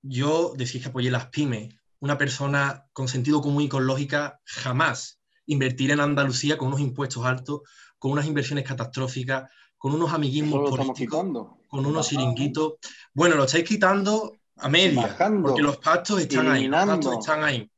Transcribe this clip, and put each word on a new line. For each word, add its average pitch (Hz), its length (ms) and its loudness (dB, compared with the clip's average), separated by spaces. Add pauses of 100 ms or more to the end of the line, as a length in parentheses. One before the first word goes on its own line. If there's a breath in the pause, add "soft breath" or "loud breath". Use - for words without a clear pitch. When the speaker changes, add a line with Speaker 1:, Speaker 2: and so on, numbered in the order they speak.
Speaker 1:
Yo 143 560 0
decís 123 240 -6
que - 80 -10
apoyé 127 220 -2
las 123 160 -2
pymes. 117 480 -4 (240)
Una 143 180 -2
persona 139 760 -2
con 131 140 -4
sentido 139 340 2
común 143 200 0
y 143 80 0
con 135 160 0
lógica 143 580 -2
jamás 127 800 -2 (240)
invertirá 135 480 0
en 147 60 2
Andalucía 143 580 0
con 131 120 -2
unos 139 100 -2
impuestos 127 460 -4
altos, 131 360 -4 (380 loud breath)
con 135 120 -2
unas 143 140 0
inversiones 143 400 -2
catastróficas, 131 840 -6 (260 soft breath)
con 135 160 -2
unos 160 200 0
amiguismos 151 400 0
Speaker 2:
Eso 139 80 2
lo 143 80 2
estamos 131 180 0
Speaker 1:
políticos, 131 320 -4
Speaker 2:
quitando. 156 380 -6 (100)
Speaker 1:
con 139 180 -4
unos 151 220 0
Speaker 2:
Ajá. - 20 -4
Speaker 1:
chiringuitos. 139 640 -2 (400 loud breath)
Bueno, 165 220 4
lo 143 80 4
estáis 165 220 2
quitando 208 720 2 (200)
a 139 120 -4
media, 156 320 4
Speaker 2:
Bajando. 185 460 0
Speaker 1:
porque 135 160 4
los 143 140 2
pactos 175 440 2
están 135 260 2
ahí, 135 200 2
los 135 40 -2
pactos 185 180 4
Speaker 2:
Eliminando. 139 300 0
Speaker 1:
están 151 240 0
ahí. 127 340 -2